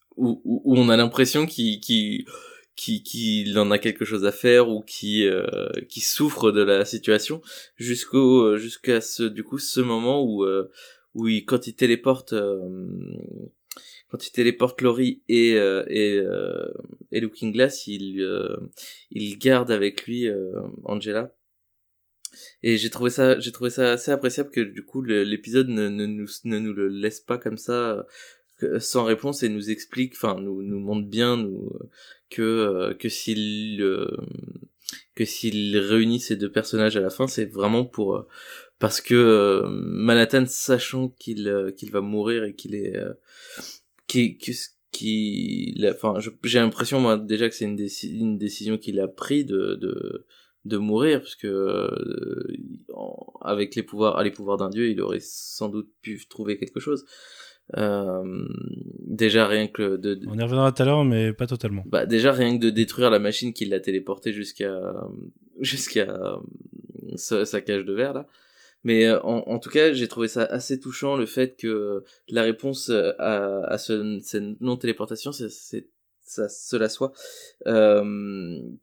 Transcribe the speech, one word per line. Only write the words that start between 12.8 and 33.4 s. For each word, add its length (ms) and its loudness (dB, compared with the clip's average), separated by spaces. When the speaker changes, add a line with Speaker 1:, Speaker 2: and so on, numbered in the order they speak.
Speaker 1:
quand 180 -10
il 40 -14
téléporte 500 2
Laurie 480 2
et, 260 6
euh, 320 4
et, 300 2
euh, 540 -2
et 100 0
Looking 320 -4
Glass, 340 2
il, 340 -6
euh, 340 -2
il 260 -6
garde 340 4
avec 340 0
lui, 220 -2
euh, 240 -2
Angela. 500 -6
Et 140 4
j'ai 120 -2
trouvé 200 -2
ça, 300 4
j'ai 140 -6
trouvé 160 -4
ça 240 2
assez 180 -2
appréciable 400 -2
que 100 -2
du 220 -6
coup 180 -8
le, 220 2
l'épisode 460 0
ne, 180 0
ne 180 -4
nous, 220 -6
ne 160 -2
nous 140 -6
le 160 -2
laisse 320 -4
pas 160 -4
comme 200 -6
ça, 480 -2
euh, 160 0
sans 260 0
réponse 380 0
et 60 2
nous 200 -4
explique, 460 -4
enfin 240 -2
nous, 220 -6
nous 180 -6
montre 280 -4
bien 300 0
nous, 380 -6
euh, 140 -14
que, 120 -6
euh, 520 0
que 160 -6
s'il, 720 -4